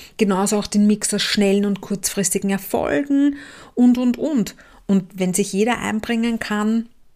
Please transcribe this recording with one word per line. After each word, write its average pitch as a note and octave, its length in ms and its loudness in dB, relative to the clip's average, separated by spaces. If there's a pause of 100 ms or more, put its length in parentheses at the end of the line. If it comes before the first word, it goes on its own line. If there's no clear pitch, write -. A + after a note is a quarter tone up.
(180)
genauso G3+ 400 2
auch G3+ 100 -2
den G#3 200 4
Mix G#3 260 0
aus G3+ 80 -2
schnellen G3+ 440 2
und G3 160 -2
kurzfristigen - 680 -4
Erfolgen C#4+ 880 0 (380)
und, B3 220 6
und, B3 200 0
und. C4+ 380 -2 (320)
Und F#3+ 320 0
wenn F3+ 140 0
sich G3+ 200 -2
jeder A3 260 0
einbringen A3+ 600 -2
kann, A3 500 -2 (260)